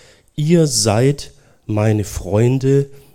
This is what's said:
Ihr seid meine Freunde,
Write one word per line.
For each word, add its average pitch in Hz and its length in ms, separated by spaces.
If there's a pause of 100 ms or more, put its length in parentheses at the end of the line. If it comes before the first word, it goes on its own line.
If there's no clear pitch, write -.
(340)
Ihr 160 320
seid 120 680 (320)
meine 107 400
Freunde, 131 840 (240)